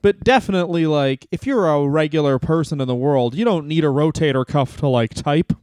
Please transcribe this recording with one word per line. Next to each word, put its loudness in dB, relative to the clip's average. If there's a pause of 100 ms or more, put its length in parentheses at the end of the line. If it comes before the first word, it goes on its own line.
But 0
definitely, 0
like, 0
if -8
you're 0
a 2
regular 0
person -2
in -2
the -2
world, 0
you -2
don't -2
need 0
a 2
rotator 0
cuff -2
to, -2
like, 0
type. -2